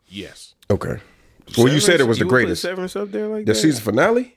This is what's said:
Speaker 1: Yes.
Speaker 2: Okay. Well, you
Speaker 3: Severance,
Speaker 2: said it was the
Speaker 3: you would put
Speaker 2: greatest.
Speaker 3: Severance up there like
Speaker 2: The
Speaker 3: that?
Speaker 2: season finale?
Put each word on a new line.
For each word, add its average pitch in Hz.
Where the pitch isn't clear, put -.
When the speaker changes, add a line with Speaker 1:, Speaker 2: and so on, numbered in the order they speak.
Speaker 1:
Yes. -
Speaker 2:
Okay. 90
Well, 120
you 151
Speaker 3:
Severance, 143
Speaker 2:
said 170
it 135
was 113
the -
Speaker 3:
you -
would -
put 127
Speaker 2:
greatest. -
Speaker 3:
Severance 185
up 202
there 214
like 214
Speaker 2:
The 107
Speaker 3:
that? 107
Speaker 2:
season 127
finale? 185